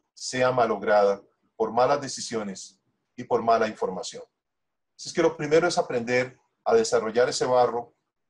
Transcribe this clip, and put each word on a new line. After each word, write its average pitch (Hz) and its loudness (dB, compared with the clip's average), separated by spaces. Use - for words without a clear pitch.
sea 127 -2
malograda 104 2
por 107 -2
malas 131 2
decisiones 110 -10
y 123 -14
por 117 0
mala 113 2
información. - -8
Así - -14
es - -16
que 175 0
lo 165 2
primero 156 2
es 175 0
aprender 127 -2
a 110 2
desarrollar 113 2
ese 147 -2
barro, 120 0